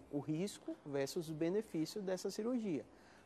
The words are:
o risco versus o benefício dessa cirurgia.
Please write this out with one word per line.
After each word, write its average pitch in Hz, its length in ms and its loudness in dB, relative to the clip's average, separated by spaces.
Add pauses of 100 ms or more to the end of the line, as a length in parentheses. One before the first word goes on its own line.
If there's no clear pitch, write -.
(120)
o 143 80 2
risco 160 560 -2 (100)
versus 143 440 0
o 160 40 -2
benefício 170 680 0
dessa 185 280 0
cirurgia. 214 560 0 (400)